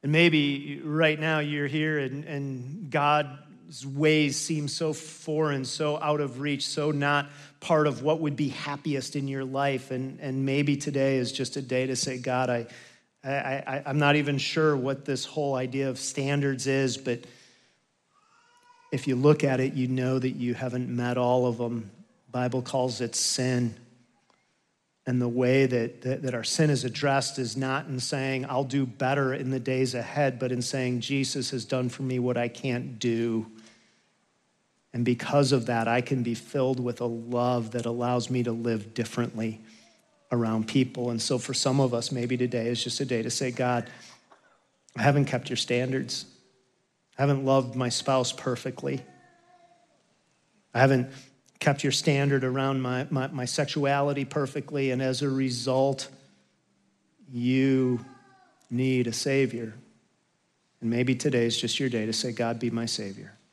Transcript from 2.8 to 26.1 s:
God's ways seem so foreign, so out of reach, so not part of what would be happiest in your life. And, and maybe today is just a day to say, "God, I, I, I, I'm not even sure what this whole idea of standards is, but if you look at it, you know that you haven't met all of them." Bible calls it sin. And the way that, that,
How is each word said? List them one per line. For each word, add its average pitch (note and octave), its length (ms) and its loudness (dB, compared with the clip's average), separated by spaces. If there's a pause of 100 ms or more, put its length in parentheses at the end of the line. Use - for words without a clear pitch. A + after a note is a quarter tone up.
God's C#3+ 960 0
ways D3 520 4
seem D3+ 320 -2
so D#3 240 -2
foreign, D3+ 720 -2
so D3 360 -2
out D3+ 200 0
of C3 200 -4
reach, C#3+ 260 -2
so D3+ 260 -2
not C#3+ 360 2 (300)
part D#3 300 4
of B2 140 -2
what D#3 180 2
would D3 160 -2
be C#3 140 0
happiest C#3+ 680 -4
in C#3 100 -2
your C3+ 180 -4
life. C3+ 460 0
And, C3 300 -6
and C3+ 260 -2
maybe C#3+ 300 2
today C3+ 400 2
is B2 160 0
just - 240 -4
a C#3 60 -6
day B2+ 240 0
to C3 100 -2
say, B2+ 220 -2
"God, B2+ 300 0
I, A#2 180 0 (580)
I, C3 60 -6
I, C3+ 560 -4
I'm C#3+ 120 0
not C#3+ 160 6
even C#3+ 240 2
sure D3+ 380 2
what C3+ 280 -2
this C3 200 -4
whole C#3+ 320 -2
idea C3 340 -2
of A#2+ 80 -6
standards C#3 680 -2
is, C3+ 280 2
but A#2+ 280 -4 (1700)
if C#3+ 160 -4
you C3 80 2
look D3 280 8
at C3 140 2
it, C3 160 2
you B2+ 140 0
know C3 300 2
that B2+ 120 0
you A#2+ 240 -2
haven't B2 340 -4
met B2 300 -2
all B2 280 4
of A#2 120 0
them." A#2 320 -4 (400)
Bible B2 320 -2
calls B2+ 380 -2
it A#2 160 -4
sin. B2 580 0 (1300)
And B2 140 2
the A#2+ 60 0
way B2+ 360 4
that, B2 380 0
that, C3 220 -4